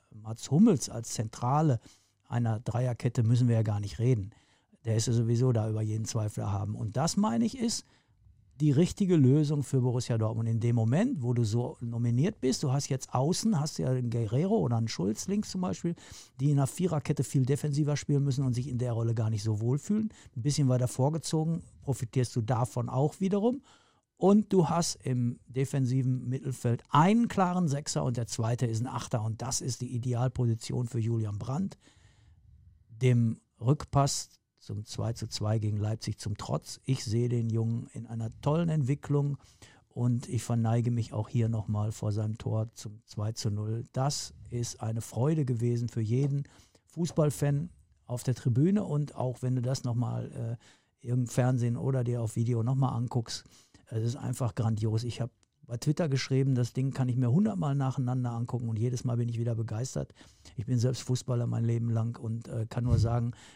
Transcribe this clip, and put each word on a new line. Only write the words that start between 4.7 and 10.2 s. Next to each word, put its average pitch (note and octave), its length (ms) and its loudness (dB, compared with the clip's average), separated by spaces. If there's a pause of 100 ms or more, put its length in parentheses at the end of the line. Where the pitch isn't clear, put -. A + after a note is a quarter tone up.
Der A2 100 2
ist A2 120 2
ja B2 60 2
sowieso A#2 380 4
da A2 180 2
über G#2+ 120 -2
jeden A2 240 -2
Zweifel G#2+ 360 -4
erhaben. G2+ 340 -2
Und A2+ 200 -6
das, D#3+ 220 0
meine A3+ 260 2
ich, A#3 140 -2
ist A#3 280 -4 (760)
die D3 120 4
richtige F3 460 4
Lösung C#3+ 440 6
für C3 200 0
Borussia B2 360 0
Dortmund A2+ 320 0